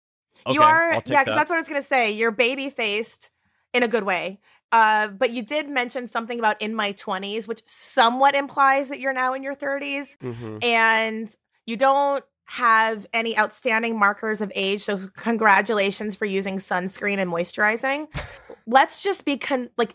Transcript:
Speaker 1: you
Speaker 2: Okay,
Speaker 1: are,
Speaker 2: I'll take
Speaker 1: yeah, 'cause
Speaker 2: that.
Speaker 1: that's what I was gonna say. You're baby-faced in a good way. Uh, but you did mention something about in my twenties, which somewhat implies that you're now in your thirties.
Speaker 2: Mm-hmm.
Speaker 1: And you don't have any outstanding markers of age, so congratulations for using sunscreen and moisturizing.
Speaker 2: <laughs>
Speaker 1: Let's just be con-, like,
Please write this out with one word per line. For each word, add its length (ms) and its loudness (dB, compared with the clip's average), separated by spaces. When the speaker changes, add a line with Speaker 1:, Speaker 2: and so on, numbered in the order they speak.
Speaker 1:
you 160 4
Speaker 2:
Okay, 20 10
Speaker 1:
are, 280 6
Speaker 2:
I'll 100 0
take 100 -6
Speaker 1:
yeah, 120 6
'cause 80 0
Speaker 2:
that. 40 2
Speaker 1:
that's 140 0
what 60 0
I 40 0
was 80 -6
gonna 140 -4
say. 280 0
You're 200 0
baby-faced 1000 -4
in 80 2
a 60 4
good 160 0
way. 360 -4
Uh, 360 4
but 220 0
you 120 -4
did 260 -4
mention 380 -4
something 320 -6
about 240 0
in 120 -4
my 180 -2
twenties, 540 -6
which 200 -8
somewhat 680 2
implies 540 2
that 100 -8
you're 140 -2
now 220 -2
in 80 -10
your 120 -8
thirties. 680 -6
Speaker 2:
Mm-hmm. 400 -10
Speaker 1:
And 720 0
you 100 -6
don't 480 2
have 680 2
any 260 -2
outstanding 580 0
markers 440 0
of 160 -4
age, 240 -2
so 180 -2
congratulations 1000 2
for 80 -6
using 340 -2
sunscreen 600 -4
and 120 -2
moisturizing. 800 -2
Speaker 2:
<laughs> 280 -20
Speaker 1:
Let's 380 4
just 200 -2
be 120 0
con-, 400 -4
like, 180 -2